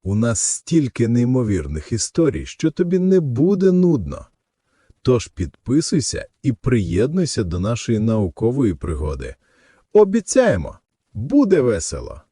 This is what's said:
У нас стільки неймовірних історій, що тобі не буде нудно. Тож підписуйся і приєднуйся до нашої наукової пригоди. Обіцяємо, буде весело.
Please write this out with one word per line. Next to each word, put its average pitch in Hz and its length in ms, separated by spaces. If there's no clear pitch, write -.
У 98 120
нас 117 240
стільки 131 680
неймовірних 113 840
історій, 113 540
що - 260
тобі 180 280
не 185 200
буде 180 520
нудно. 165 540
Тож 123 260
підписуйся - 1000
і 131 100
приєднуйся 120 920
до 87 160
нашої 110 400
наукової 110 760
пригоди. 73 640
Обіцяємо, 208 880
буде 190 480
весело. 98 600